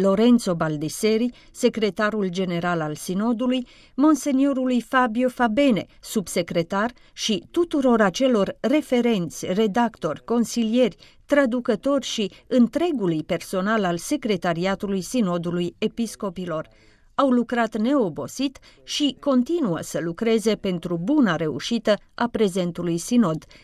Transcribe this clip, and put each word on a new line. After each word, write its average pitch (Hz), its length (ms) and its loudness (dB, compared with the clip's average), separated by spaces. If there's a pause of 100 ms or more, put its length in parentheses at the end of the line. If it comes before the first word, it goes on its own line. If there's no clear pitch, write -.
Lorenzo 202 540 4
Baldisseri, 165 760 -2 (220)
secretarul 214 760 -2
general 175 540 -2
al 151 140 -6
Sinodului, 247 720 -2 (280)
monseniorului 269 840 2
Fabio 254 480 0
Fabene, 240 560 2 (160)
subsecretar, 190 920 -2 (220)
și - 380 -2
tuturor 269 500 2
acelor 202 580 2
referenți, 240 920 0
redactori, 196 720 -2
consilieri, 226 720 0 (300)
traducători 262 800 0
și 196 260 -4 (160)
întregului 233 760 2
personal 196 600 -2
al 175 140 0
Secretariatului 190 1040 -2
Sinodului 175 760 -2
Episcopilor. 190 880 -6 (480)
Au 277 140 2
lucrat 240 480 0
neobosit 226 800 -2 (240)
și - 360 -2
continuă 254 600 0
să - 200 -6
lucreze 214 540 0
pentru 175 460 -4
buna 220 340 2
reușită 165 580 0 (200)
a 240 180 -2
prezentului 175 640 -2
sinod. 170 480 0 (180)